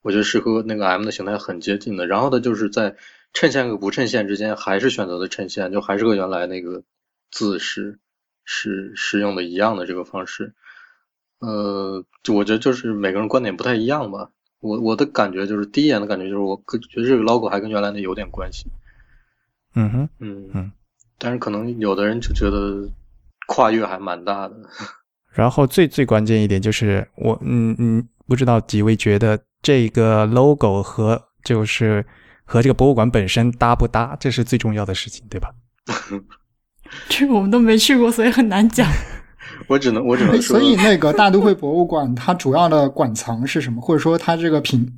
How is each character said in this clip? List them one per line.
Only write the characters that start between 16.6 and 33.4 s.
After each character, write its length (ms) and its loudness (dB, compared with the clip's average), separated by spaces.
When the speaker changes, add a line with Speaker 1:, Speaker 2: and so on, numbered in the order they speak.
Speaker 1:
觉 120 -8
得 40 -2
这 120 2
个 40 2
logo 280 0
还 100 -4
跟 100 -8
原 120 -2
来 100 -4
的 80 -10
有 160 -6
点 160 -10
关 220 -10
系。 140 -14
Speaker 2:
嗯 160 0
哼。 180 -2
Speaker 1:
嗯。 340 -14
Speaker 2:
嗯。 180 -8
Speaker 1:
但 160 -6
是 40 -6
可 120 -8
能 300 -6
有 140 0
的 120 0
人 160 -2
就 120 -4
觉 160 0
得 380 -4
跨 260 2
越 140 0
还 140 -8
蛮 240 -8
大 240 -6
的。 80 -16
<laughs> 380 -20
Speaker 2:
然 180 2
后 160 2
最， 180 4
最 200 0
关 200 2
键 160 2
一 60 2
点 140 0
就 100 0
是， 340 0
我， 280 -2
嗯， 340 0
嗯， 300 0
不 120 0
知 80 2
道 160 4
几 200 -2
位 140 4
觉 240 2
得 180 2
这 280 4
个 380 4
logo 540 4
和， 400 -2
就 220 0
是 400 0
和 160 2
这 80 6
个 40 6
博 160 4
物 60 4
馆 160 2
本 160 2
身 240 2